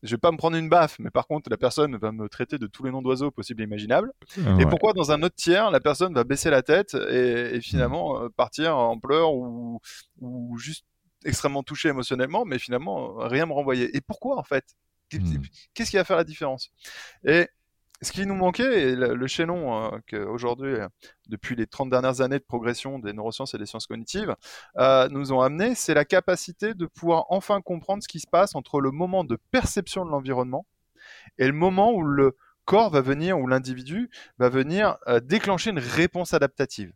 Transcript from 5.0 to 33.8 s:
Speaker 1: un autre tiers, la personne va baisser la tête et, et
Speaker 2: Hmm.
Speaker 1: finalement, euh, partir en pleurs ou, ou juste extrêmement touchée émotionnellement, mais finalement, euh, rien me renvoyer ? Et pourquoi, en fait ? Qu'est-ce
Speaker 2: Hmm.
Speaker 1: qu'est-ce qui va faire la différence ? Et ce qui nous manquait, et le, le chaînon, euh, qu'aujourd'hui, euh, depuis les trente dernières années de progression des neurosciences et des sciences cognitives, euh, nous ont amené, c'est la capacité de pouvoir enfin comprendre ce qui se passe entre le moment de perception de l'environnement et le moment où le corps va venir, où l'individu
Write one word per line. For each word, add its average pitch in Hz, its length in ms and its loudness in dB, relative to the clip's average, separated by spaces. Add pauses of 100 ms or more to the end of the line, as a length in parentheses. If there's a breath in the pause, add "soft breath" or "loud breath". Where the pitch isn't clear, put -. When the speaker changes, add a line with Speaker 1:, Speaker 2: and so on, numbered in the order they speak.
Speaker 1:
un 147 100 2
autre 175 140 -2
tiers, 202 340 2
la 139 120 4
personne 165 320 0
va 123 100 4
baisser 139 260 0
la 135 120 6
tête 180 320 2
et, 120 640 0
et - 20 -2
Speaker 2:
Hmm. 117 40 -4
Speaker 1:
finalement, 135 600 -2
euh, 120 80 -8
partir 147 480 0
en 117 200 2
pleurs 151 360 2
ou, 120 480 -6 (400 loud breath)
ou 120 360 -10
juste 139 280 -12 (400)
extrêmement 139 380 -2
touchée 151 260 -4
émotionnellement, 135 560 -2
mais 139 120 -6
finalement, 127 640 -6
euh, 120 80 -4
rien 139 180 0
me 160 60 -6
renvoyer ? 135 460 0
Et 131 40 -4
pourquoi, 247 360 -2
en 165 60 2
fait ? 135 200 -2 (460)
Qu'est-ce 98 140 -4
Speaker 2:
Hmm. 76 180 0 (320 soft breath)
Speaker 1:
qu'est-ce - 180 -6
qui 196 60 2
va 185 80 2
faire 190 100 0
la 165 80 2
différence ? 151 480 -6 (540 loud breath)
Et 170 240 4 (520)
ce - 100 -8
qui 190 140 -4
nous 196 100 -2
manquait, 185 540 2
et 127 60 2
le, 123 200 0
le 127 120 -4
chaînon, 135 680 -2
euh, 107 40 -10 (120)
qu'aujourd'hui, 120 680 -4
euh, 104 120 -4 (400 loud breath)
depuis 110 280 -8
les 120 120 -2
trente 131 220 -6
dernières 127 320 2
années 135 180 0
de 135 40 -10
progression 120 560 -4
des 104 140 -8
neurosciences 110 400 -8
et 110 40 -8
des 104 80 -8
sciences - 220 -12
cognitives, 120 480 -6 (420 loud breath)
euh, 131 320 6
nous 139 240 -4
ont 127 80 4
amené, 170 340 2
c'est - 180 -2
la 147 120 4
capacité 185 680 0
de 175 120 -6
pouvoir 165 440 0
enfin 196 320 0
comprendre 185 420 -6
ce - 40 -16
qui 160 120 -14
se - 80 -16
passe 180 280 2
entre 143 240 -2
le 135 120 0
moment 180 320 -2
de 117 140 -4 (140)
perception 196 540 -2
de 160 60 -8
l'environnement 131 540 -4 (720 loud breath)
et 131 100 4
le 139 60 2
moment 185 380 4
où 196 120 0
le 139 320 4 (300 soft breath)
corps 208 260 6
va 143 100 6
venir, 151 380 0
où 127 80 -2
l'individu 131 600 -2 (280 loud breath)